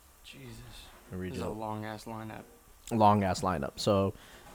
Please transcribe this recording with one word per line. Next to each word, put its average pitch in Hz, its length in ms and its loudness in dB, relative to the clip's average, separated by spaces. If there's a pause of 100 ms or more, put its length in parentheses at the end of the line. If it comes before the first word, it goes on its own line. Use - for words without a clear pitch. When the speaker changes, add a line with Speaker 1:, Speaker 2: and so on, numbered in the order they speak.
(240)
Speaker 1:
Jesus. 135 240 -18 (640)
Speaker 2:
Let 92 80 -8
me 92 60 -6
read 90 80 -6
Speaker 1:
This - 60 -6
Speaker 2:
you - 60 -4
Speaker 1:
is 82 60 -4
a - 20 -6
Speaker 2:
the 107 60 -8
Speaker 1:
long-ass 107 460 -6
lineup. 110 380 -10 (460)
Speaker 2:
long-ass 104 520 6
lineup. 82 340 0
So 98 380 2 (420)